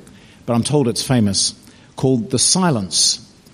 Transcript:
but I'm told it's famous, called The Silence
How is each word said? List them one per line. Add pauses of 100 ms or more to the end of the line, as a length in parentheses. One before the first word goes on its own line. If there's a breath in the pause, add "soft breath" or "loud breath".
(440 loud breath)
but
I'm
told
it's
famous, (420 loud breath)
called
The
Silence (360)